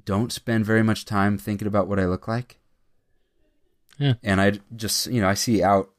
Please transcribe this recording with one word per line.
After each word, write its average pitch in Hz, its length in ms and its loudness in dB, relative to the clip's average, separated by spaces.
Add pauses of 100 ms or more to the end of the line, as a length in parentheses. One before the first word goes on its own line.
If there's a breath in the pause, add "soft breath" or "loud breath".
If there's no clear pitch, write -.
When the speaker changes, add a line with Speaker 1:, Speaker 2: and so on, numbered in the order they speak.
Speaker 1:
don't 104 260 -2
spend 113 360 -2
very 113 160 4
much 110 240 0
time 101 320 0
thinking 104 280 -6
about 101 220 0
what 98 100 -2
I 95 60 2
look 90 240 -4
like. 117 320 -8 (1400)
Speaker 2:
Yeah. 143 160 2 (100)
Speaker 1:
And 95 160 2
I 101 220 2 (160)
just, 107 300 -4
you 120 160 0
know, 95 60 2
I 98 40 2
see 101 300 0
out, 98 360 2